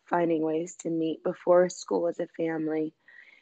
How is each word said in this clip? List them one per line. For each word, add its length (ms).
finding 380
ways 340
to 140
meet 340
before 440
school 400
as 120
a 80
family. 680